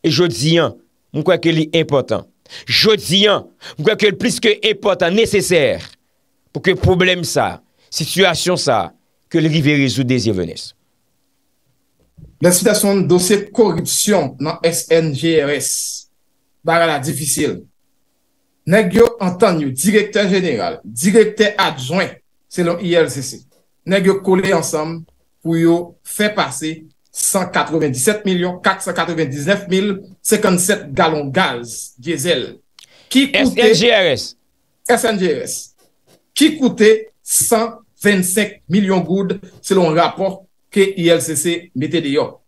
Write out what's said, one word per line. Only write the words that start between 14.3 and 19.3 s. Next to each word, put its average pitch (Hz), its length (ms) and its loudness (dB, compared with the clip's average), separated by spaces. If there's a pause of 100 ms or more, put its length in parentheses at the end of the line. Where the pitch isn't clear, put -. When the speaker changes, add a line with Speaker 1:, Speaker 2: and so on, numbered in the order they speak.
Speaker 2:
dans 160 240 -6
S 165 280 -2
N 160 240 2
G 156 280 2
R 139 60 -2
S. - 600 -6 (520)
Barre 165 240 2
la 151 120 -2
difficile. 135 640 -4 (1040)
Nèg 185 260 2
yo 233 140 6 (140)
entend 180 400 2